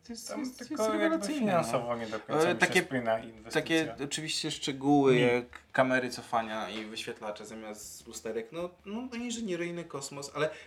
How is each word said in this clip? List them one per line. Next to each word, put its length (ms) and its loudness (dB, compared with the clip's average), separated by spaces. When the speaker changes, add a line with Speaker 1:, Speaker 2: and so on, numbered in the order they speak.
Speaker 1:
To 60 -10
jest, 140 -12
Speaker 2:
Tam 120 -6
Speaker 1:
jest, 200 -6
Speaker 2:
tylko 140 -8
Speaker 1:
jest 100 0
Speaker 2:
jakby 200 2
Speaker 1:
rewelacyjne, 360 0
Speaker 2:
finansowo 500 2
Speaker 1:
no. 60 0
Speaker 2:
nie 120 -6
do 120 -4
końca 300 2
Speaker 1:
E, 40 4
Speaker 2:
mi 60 -2
Speaker 1:
takie, 200 4
Speaker 2:
się 60 0
spina 340 0
inwestycja. 420 -4
Speaker 1:
takie 180 -6
oczywiście 460 -4
szczegóły, 640 6
Speaker 2:
Nie. 60 6
Speaker 1:
jak 500 0
kamery 380 4
cofania 600 -2
i 160 -6
wyświetlacze 600 -8
zamiast 600 -14
lusterek, 440 -6
no, 180 -6
no 300 -8
inżynieryjny 720 -4
kosmos, 500 -10
ale 140 2